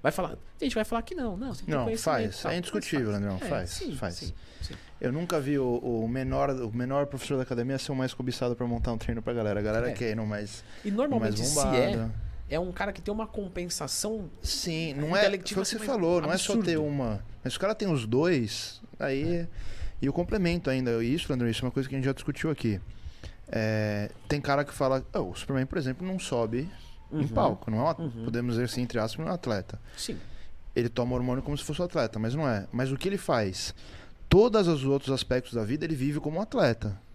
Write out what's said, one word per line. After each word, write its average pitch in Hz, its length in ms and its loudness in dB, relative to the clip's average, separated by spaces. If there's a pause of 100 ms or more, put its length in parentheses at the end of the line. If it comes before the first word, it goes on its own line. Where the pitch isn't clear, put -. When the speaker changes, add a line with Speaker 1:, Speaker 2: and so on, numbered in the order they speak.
Speaker 1:
Vai 151 100 4
falar, 175 180 -2 (280)
tem 294 120 -2
gente - 60 -4
vai 220 100 2
falar 233 160 -2
que 370 140 -8
não, 226 200 -2
não, 240 180 -6
você - 60 -8
tem - 60 -8
que 160 60 -2
ter 147 60 2
Speaker 2:
Não, 127 80 2
Speaker 1:
conhecimento 117 340 2
e 110 40 2
Speaker 2:
faz. 104 180 -4
Speaker 1:
tal, - 100 -2
Speaker 2:
É - 40 0
Speaker 1:
mas 180 40 0
Speaker 2:
indiscutível, 147 520 0
Speaker 1:
faz. 101 100 0
Speaker 2:
Leandrão, 101 140 0 (100)
Speaker 1:
É, - 40 -4
Speaker 2:
faz, 101 220 -2
Speaker 1:
sim, 254 240 -4
Speaker 2:
faz. 87 200 -4
Speaker 1:
sim, - 180 -6 (280)
sim. - 120 -6 (280)
Speaker 2:
Eu 127 100 0
nunca 170 280 0
vi 143 200 2
o, 123 180 2
o 117 300 0
menor, 131 440 0
o 123 200 -2
menor 131 360 0
professor 139 300 -4
da 127 60 2
academia 123 360 0
ser - 120 -4
o 135 40 0
mais 131 180 0
cobiçado 123 420 0
pra 123 100 -2
montar 120 280 0
um 110 40 0
treino 117 260 -4
pra 120 100 -2
galera. 104 260 2
A 104 40 0
galera 110 260 2
Speaker 1:
É. - 40 -4
Speaker 2:
quer 110 180 -2
ir 107 40 -2
no 110 100 -2
mais, 104 380 -6 (220)
Speaker 1:
E 208 60 -2
normalmente, 220 500 2
Speaker 2:
no 143 140 0
mais 135 200 4
Speaker 1:
se 123 60 6
é, 175 100 4
Speaker 2:
bombado. 113 220 0 (360)
Speaker 1:
é 151 100 0
um 180 120 -2
cara 202 220 -2
que - 80 -10
tem 208 120 -4
uma 220 140 -2
compensação 185 1000 -4 (120)
Speaker 2:
Sim, 160 540 -2
não 151 200 0
é, 208 100 8
foi 196 100 4
o 185 40 -4
que - 140 -6
você 190 40 0
Speaker 1:
intelectiva, 190 40 2
assim, - 160 0
mais 214 100 -4
Speaker 2:
falou, 175 340 4
não 160 100 0
é 185 60 2
só 202 160 0
Speaker 1:
absurda. 185 180 4
Speaker 2:
ter 156 60 4
uma. 143 460 0 (200)
Mas 127 100 -2
se - 40 -6
o - 40 -6
cara 208 140 2
tem 202 160 0
os 127 160 2
dois, 127 720 2 (180)
aí 139 240 0 (160)
Speaker 1:
É. 170 80 -2 (540)
Speaker 2:
e 135 80 2
o 139 40 0
complemento 175 560 2
ainda, 123 340 2
isso, 131 260 2
Leandro, 123 200 2
isso 113 140 0
é - 20 -2
uma 123 60 0
coisa 135 180 0
que 135 40 -6
a 135 40 -2
gente 131 80 0
já 135 80 2
discutiu 151 360 -2
aqui. 110 300 0 (680)
É, 107 640 0 (180)
tem 147 140 0
cara 143 240 4
que - 80 -12
fala, 131 400 2
"Ah, 190 80 2
o 90 140 -4
Superman, 131 300 0
por 156 120 -4
exemplo, 135 280 -2
não 185 140 -4
sobe 120 500 0 (420)
em 151 100 -2
Speaker 1:
Uhum. 123 80 2
Speaker 2:
palco, 120 420 2
não 107 80 2
é - 40 2
um 151 40 4
at-, 165 120 0
Speaker 1:
Uhum. 117 260 -6
Speaker 2:
podemos 117 300 0
dizer 123 100 2
assim, 123 160 -2
entre 120 180 0
aspas, 113 200 -2
não 160 80 -4
é 175 40 0
um 180 40 0
atleta." 107 440 -2 (160)
Speaker 1:
Sim. - 220 -6 (580)
Speaker 2:
Ele 120 140 4
toma 123 260 0
hormônio 127 260 0
como 143 160 -2
se - 60 -6
fosse - 180 -4
um - 40 2
atleta, 117 340 0
mas 113 160 0
não 156 120 2
é. 104 240 0
Mas 131 200 0
o 135 60 -2
que 180 100 -2
ele 196 100 2
faz? 110 560 0 (560)
Todos 208 380 10
os 147 160 4
outros 135 280 2
aspectos 127 420 0
da 113 100 2
vida 147 220 0
ele 160 100 0
vive 143 240 0
como 151 180 -2
um 196 40 2
atleta. 123 580 2 (140)